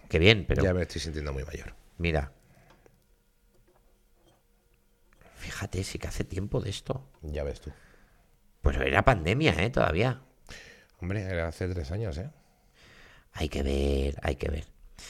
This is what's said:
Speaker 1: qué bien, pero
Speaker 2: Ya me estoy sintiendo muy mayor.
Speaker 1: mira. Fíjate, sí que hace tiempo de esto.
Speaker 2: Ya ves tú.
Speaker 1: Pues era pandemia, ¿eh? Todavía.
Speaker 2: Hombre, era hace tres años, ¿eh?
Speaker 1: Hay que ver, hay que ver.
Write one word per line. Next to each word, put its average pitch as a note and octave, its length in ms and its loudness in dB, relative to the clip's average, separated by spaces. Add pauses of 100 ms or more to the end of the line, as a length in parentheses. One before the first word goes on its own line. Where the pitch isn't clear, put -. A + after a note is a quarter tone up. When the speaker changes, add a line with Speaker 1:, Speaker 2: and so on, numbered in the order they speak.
Speaker 1:
qué E2+ 100 2
bien, F#2+ 300 8
pero F#2+ 140 4
Speaker 2:
Ya F#2 120 4
me F2+ 80 2
estoy - 180 -6
sintiendo D2+ 320 -4
muy C2+ 120 -6
mayor. - 300 -12 (240)
Speaker 1:
mira. D#2 340 0 (3000)
Fíjate, - 480 -6
sí - 140 -8
que - 100 -6
hace - 160 -4
tiempo G2+ 360 -4
de F#2 100 -4
esto. C3+ 340 -8 (180)
Speaker 2:
Ya D2 220 -4
ves C#2 160 -6
tú. D2+ 100 -12 (920)
Speaker 1:
Pues D2+ 160 4
era C2+ 260 4
pandemia, A2 540 4
¿eh? G2+ 120 2
Todavía. G#2 500 2 (800)
Speaker 2:
Hombre, G2 220 -2
era F2 260 -2
hace F2+ 200 -4
tres F2 240 -4
años, F2+ 260 -4
¿eh? G#2 120 -6 (1000)
Speaker 1:
Hay D#2 160 -2
que C#2+ 140 -4
ver, C#2 600 0
hay D2+ 140 0
que - 140 -4
ver. D2+ 140 -4 (460)